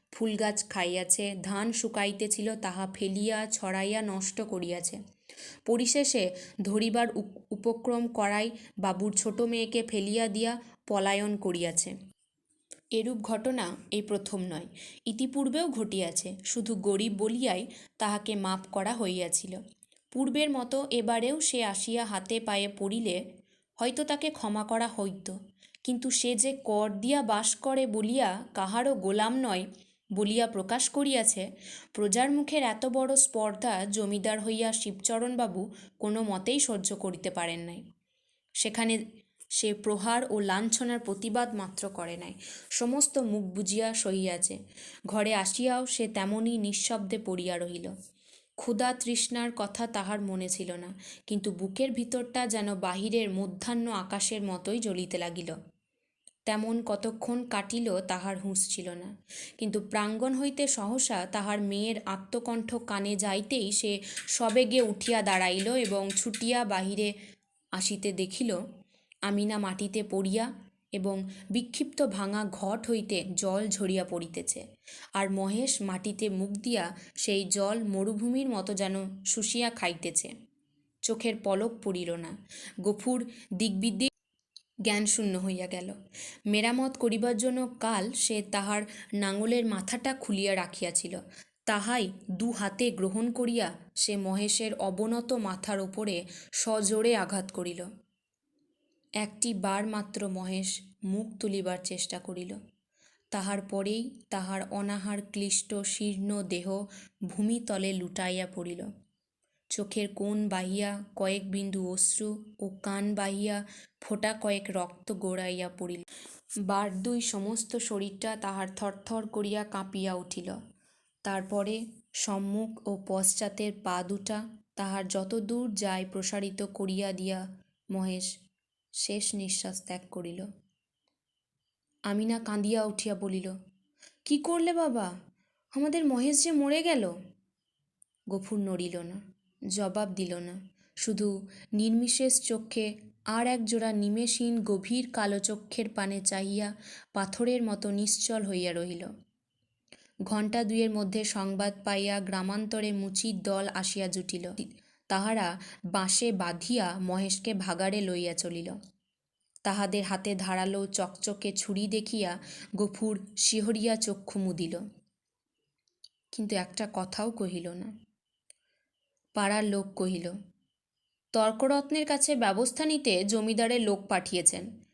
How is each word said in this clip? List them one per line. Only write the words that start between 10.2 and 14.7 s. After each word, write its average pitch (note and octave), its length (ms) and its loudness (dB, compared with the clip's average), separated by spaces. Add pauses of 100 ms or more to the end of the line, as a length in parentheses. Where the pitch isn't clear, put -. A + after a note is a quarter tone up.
দিয়া A3+ 320 0 (280)
পলায়ন G3+ 480 2
করিয়াছে। E3+ 580 0 (960)
এরূপ A3+ 280 0
ঘটনা A3 580 -2 (140)
এই G#3 120 0
প্রথম G3+ 380 -2
নয়, F3 260 -4 (400)